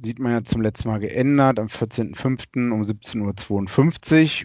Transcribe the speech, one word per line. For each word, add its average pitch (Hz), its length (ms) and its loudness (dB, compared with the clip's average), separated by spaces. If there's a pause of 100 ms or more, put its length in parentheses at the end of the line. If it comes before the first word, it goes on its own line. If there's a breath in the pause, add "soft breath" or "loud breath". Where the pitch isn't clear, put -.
sieht 117 180 -8
man 123 140 0
ja 117 100 0
zum - 180 -2
letzten 107 280 -2
Mal 107 100 -2
geändert, 131 600 2
am 107 100 -4
vierzehnten 110 460 -4
fünften 123 580 -2
um 107 100 0
siebzehn 104 380 -6
Uhr 101 160 -4
zweiundfünfzig. 147 1080 2